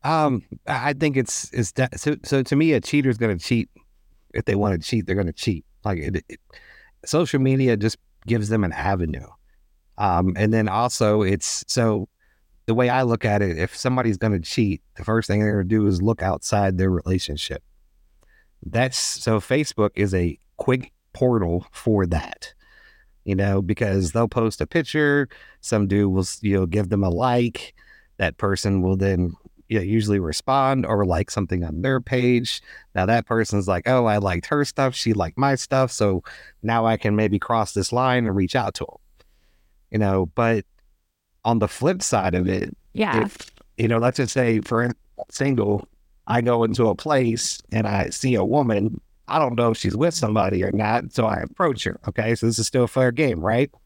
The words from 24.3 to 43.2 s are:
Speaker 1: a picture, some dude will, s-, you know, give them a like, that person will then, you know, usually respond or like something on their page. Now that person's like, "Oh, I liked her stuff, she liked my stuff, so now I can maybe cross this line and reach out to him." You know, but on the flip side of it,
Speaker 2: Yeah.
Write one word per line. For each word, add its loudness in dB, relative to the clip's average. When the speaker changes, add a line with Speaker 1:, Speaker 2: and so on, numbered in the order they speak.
Speaker 1:
a -4
picture, 0
some 0
dude 2
will, 2
s-, -6
you 2
know, 2
give -2
them 0
a 2
like, 0
that -2
person 0
will 2
then, 0
you 0
know, -2
usually 0
respond 0
or 0
like 0
something -2
on -6
their 0
page. 0
Now 0
that 2
person's 0
like, 0
"Oh, 4
I 2
liked 0
her 0
stuff, -2
she 0
liked -2
my 2
stuff, 0
so 0
now 0
I 4
can 0
maybe 2
cross -2
this -2
line 2
and -2
reach 0
out -2
to -8
him." -20
You -2
know, 2
but 0
on 4
the 2
flip -2
side 0
of 2
it, -2
Speaker 2:
Yeah. 0